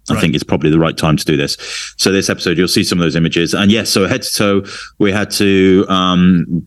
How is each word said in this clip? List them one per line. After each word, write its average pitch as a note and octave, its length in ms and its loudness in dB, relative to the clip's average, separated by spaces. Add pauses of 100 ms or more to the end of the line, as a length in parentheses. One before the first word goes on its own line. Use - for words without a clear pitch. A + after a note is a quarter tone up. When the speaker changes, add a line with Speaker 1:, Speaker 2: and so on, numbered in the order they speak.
Speaker 1:
I - 40 -2
Speaker 2:
Right. A2 60 -4
Speaker 1:
think E2 140 0
it's D2+ 100 -2
probably D#2 260 0
the D#2+ 80 4
right D#2+ 180 0
time D#2 200 0
to - 80 -4
do D#2 120 0
this. C#2+ 200 -4 (400)
So - 160 0
this F#2+ 160 0
episode, F#2 300 -2
you'll F2+ 100 2
see G2+ 160 0
some F2+ 140 -2
of F2 60 0
those D#2+ 120 0
images. E2 380 0
And G2+ 160 2
yes, G#2+ 180 0
so G2 180 0
head B2+ 160 -2
to - 120 -8
toe, G2+ 280 0 (360)
we G2+ 140 2
had G2+ 200 -2
to, F#2+ 560 4
um, F2+ 800 2